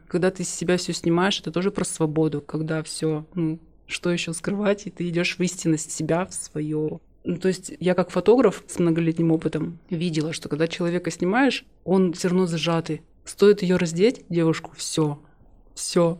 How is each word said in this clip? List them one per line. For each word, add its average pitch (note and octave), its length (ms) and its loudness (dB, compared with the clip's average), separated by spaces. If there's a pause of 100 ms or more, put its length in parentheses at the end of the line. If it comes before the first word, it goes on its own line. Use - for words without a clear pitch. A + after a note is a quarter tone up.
Когда F3+ 240 2
ты F3+ 120 -10
с - 60 -6
себя F3 280 0
всё F3 140 -4
снимаешь, F3 480 0
это F#3 120 -8
тоже F3+ 180 0
про G3 160 -2
свободу, D3+ 560 0
когда D#3 400 -4
всё, D#3 440 -4 (100)
ну, E3 240 -2 (300)
что - 220 -2
ещё E3 220 -4
скрывать, G3+ 520 -2
и F3+ 40 -10
ты - 180 -8
идёшь F3 300 -2
в - 60 -6
истинность E3 480 -2
себя, D#3+ 340 -2
в F#3 80 -14
своё. D#3 640 -6 (240)
Ну, F3 140 -4
то - 100 -2
есть - 320 -2
я F3+ 140 2
как F#3 160 0
фотограф G#3 580 4
с - 120 -6
многолетним E3 520 2
опытом D#3+ 480 -2 (100)
видела, D#3+ 440 -2
что - 160 -10
когда D#3 180 0
человека F3 440 -2
снимаешь, A3+ 520 0 (220)
он F#3 260 4
всё F3 180 -4
равно F#3 180 2
зажатый. E3 540 -2 (220)
Стоит G3+ 400 6
её F3+ 140 4
раздеть, F3+ 520 2
девушку, E3 460 0
всё. D3+ 440 -2 (540)
Всё. E3+ 460 0